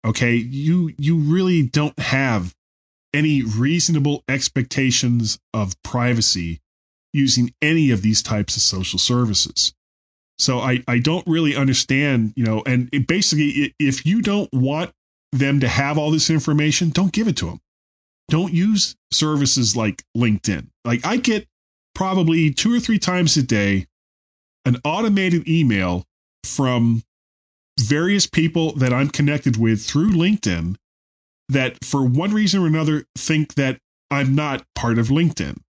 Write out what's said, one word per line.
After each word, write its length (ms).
Okay. 300
You, 600
you 220
really 440
don't 360
have 560
any 300
reasonable 840
expectations 1080
of 280
privacy 800
using 400
any 280
of 120
these 200
types 340
of 60
social 360
services. 760
So 200
I, 280
I 120
don't 280
really 300
understand, 800
you 80
know, 220
and 260
it 140
basically, 580
i-, 140
if 260
you 160
don't 320
want 400
them 280
to 80
have 280
all 140
this 180
information, 640
don't 220
give 140
it 120
to 80
them. 140
Don't 240
use 440
services 680
like 260
LinkedIn. 520
Like, 220
I 100
get 300
probably 560
two 240
or 60
three 180
times 400
a 40
day 440
an 180
automated 640
email 560
from 580
various 460
people 460
that 200
I'm 160
connected 480
with 300
through 240
LinkedIn 680
that 360
for 200
one 300
reason 260
or 60
another 380
think 380
that 240
I'm 240
not 400
part 240
of 100
LinkedIn. 600